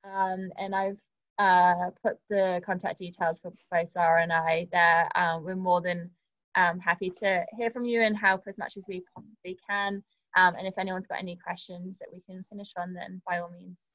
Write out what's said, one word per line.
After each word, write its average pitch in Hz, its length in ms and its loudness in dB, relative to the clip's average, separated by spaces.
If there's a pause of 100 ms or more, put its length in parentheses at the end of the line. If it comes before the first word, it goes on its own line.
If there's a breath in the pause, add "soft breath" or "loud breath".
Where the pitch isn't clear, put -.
Um, 190 560 -2
and 196 160 -4
I've, 196 240 -2 (400)
uh, 180 500 6 (140)
put - 140 0 (120)
the 190 340 2
contact 180 360 -6
details 175 400 -4
for 175 120 -14 (200)
both 170 200 0
Zara 165 300 4
and 165 100 0
I 165 400 0
there. 170 440 4
Um, 165 280 0
we're 185 120 -8
more 180 260 2
than, 175 300 -6 (420)
um, 180 240 2
happy 180 320 -2
to 180 340 -2 (140)
hear 233 140 -2
from 240 140 -6
you 233 160 2
and 214 140 2
help 190 320 2
as 196 120 -14
much - 180 -10
as 190 100 -16
we 185 160 -10 (120)
possibly 185 420 -16 (100)
can. 202 360 -4 (340)
Um, 180 220 6
and 190 80 -6
if 190 100 -8
anyone's 185 300 -6
got - 100 -8
any 180 260 -8
questions 180 540 -12
that - 160 -16
we 180 80 -20
can 185 300 -16
finish 202 260 -16
on, 180 160 -8
then 185 340 -14
by 175 120 -4
all 175 100 -10
means 180 300 -20 (160)